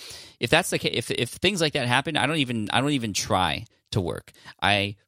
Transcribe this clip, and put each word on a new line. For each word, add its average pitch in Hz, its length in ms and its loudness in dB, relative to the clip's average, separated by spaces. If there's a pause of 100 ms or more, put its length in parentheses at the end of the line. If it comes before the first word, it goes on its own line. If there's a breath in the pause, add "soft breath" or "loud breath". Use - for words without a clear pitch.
(400 loud breath)
if 120 100 -2
that's 165 200 4
the 170 100 -2
ca-, - 120 -2
if, - 200 -4
if 123 160 -2
things 185 320 0
like 156 140 0
that 135 120 0
happen, 123 300 2
I 117 100 2
don't 156 120 0
even, 120 340 0
I 117 80 4
don't 143 100 0
even 117 220 0
try 92 540 0 (240)
to 101 120 0
work. 53 300 -6 (280 loud breath)
I 101 360 2 (120)